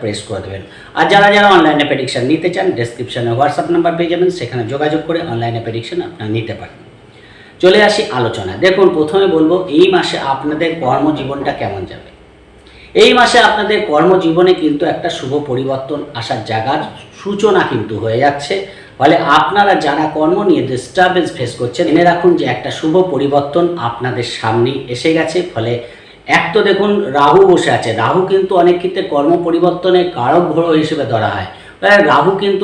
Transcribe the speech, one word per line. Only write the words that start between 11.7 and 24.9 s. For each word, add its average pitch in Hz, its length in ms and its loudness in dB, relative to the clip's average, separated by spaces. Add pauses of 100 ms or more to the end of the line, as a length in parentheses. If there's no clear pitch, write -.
যাবে। - 180 -18 (920)
এই 247 160 6
মাসে 233 180 4 (120)
আপনাদের 214 280 0 (120)
কর্মজীবনে 170 640 4 (100)
কিন্তু 147 200 0 (100)
একটা - 240 -6
শুভ 131 140 -8 (180)
পরিবর্তন 131 500 -4 (200)
আসার 117 300 -6
জায়গার 120 320 -2 (400)
সূচনা 196 400 0 (100)
কিন্তু 110 220 -6 (100)
হয়ে 113 220 -2
যাচ্ছে। 143 300 -2 (440)
ফলে 151 160 4 (240)
আপনারা 190 340 2 (120)
যারা 147 200 0 (120)
কর্ম 160 200 2 (120)
নিয়ে 135 220 2
ডিস্টারবেন্স 180 640 0
ফেস 120 220 -6
করছেন, 127 280 -2
জেনে 165 240 4
রাখুন 175 280 2
যে 143 140 -4
একটা - 160 -6 (100)
শুভ 160 140 -2 (200)
পরিবর্তন 143 520 0 (220)
আপনাদের 120 380 -4 (120)
সামনেই 120 400 0 (160)